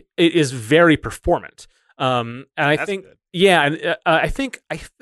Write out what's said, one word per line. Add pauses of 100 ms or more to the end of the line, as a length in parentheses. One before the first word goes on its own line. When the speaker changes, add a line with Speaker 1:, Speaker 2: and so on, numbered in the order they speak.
(160)
Speaker 1:
it
is
very
performant. (320)
Um, (100)
and
I
Speaker 2:
That's
Speaker 1:
think,
Speaker 2:
good. (160)
Speaker 1:
yeah,
and,
uh,
I
think, (100)
I, (220)